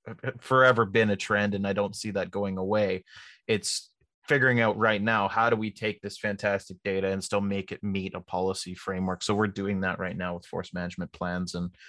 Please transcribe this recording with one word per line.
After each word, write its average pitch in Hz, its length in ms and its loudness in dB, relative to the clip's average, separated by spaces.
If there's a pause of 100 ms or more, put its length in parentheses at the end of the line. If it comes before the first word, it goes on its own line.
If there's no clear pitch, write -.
(400)
forever 127 460 6
been 107 240 4
a 101 60 4
trend, 104 400 0
and 98 120 0
I 98 60 2
don't 101 220 0
see 107 160 -8
that 95 180 -2
going 98 300 -4
away. 95 440 0 (440)
It's - 440 -2 (360)
figuring 127 340 4
out 104 160 4
right 107 240 4
now, 107 260 2
how 113 220 2
do 117 60 4
we 107 160 -2
take 107 300 -6
this - 180 -10
fantastic 101 640 -2
data 95 240 0
and 95 160 -2
still 101 180 -2
make 98 300 -2
it - 120 -12
meet 95 300 -4
a 92 80 -8
policy 90 540 -4
framework? 95 480 -4
So 107 100 0
we're 104 140 2
doing 98 340 -2
that 92 160 -2
right 90 180 -6
now 90 200 -6
with 87 100 -12
forest - 260 -8
management 87 400 -8
plans 90 440 -4
and, 90 160 -4 (180)